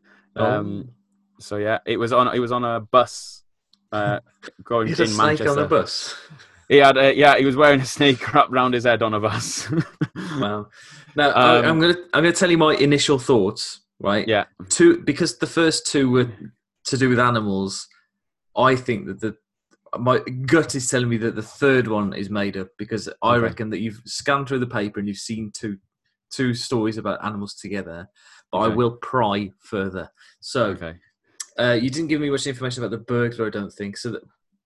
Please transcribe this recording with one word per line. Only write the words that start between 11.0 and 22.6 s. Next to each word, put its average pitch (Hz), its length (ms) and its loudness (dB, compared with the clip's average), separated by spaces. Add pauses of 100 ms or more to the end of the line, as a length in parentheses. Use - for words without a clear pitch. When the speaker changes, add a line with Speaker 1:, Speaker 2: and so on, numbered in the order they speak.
Speaker 2:
Now, 143 160 2
I, 120 280 6
Speaker 1:
Um, 120 80 2
Speaker 2:
I'm 160 140 2
gonna, 175 140 4 (180)
I'm 147 120 2
gonna 170 80 4
tell 180 180 0
you 165 80 4
my 156 160 4
initial 143 460 2
thoughts, 107 640 0 (180)
right? 101 260 -2
Speaker 1:
Yeah. 107 200 0 (240)
Speaker 2:
Two, 170 320 6
because 156 360 -2
the 160 80 -2
first 160 400 0
two 135 240 2
were 123 180 2 (580)
to 135 100 -2
do 127 120 2
with 123 120 2
animals, 104 680 -2 (680)
I 131 200 4
think 104 300 -6
that 98 140 -12
the, 107 160 -6 (600)
my 123 220 0
gut 131 560 0
is 127 120 -6
telling 123 200 0
me 117 100 0
that 110 160 -4
the 107 80 -8
third 131 460 2
one 104 260 -2
is 98 160 -8
made 101 260 -4
up, 92 120 -10 (100)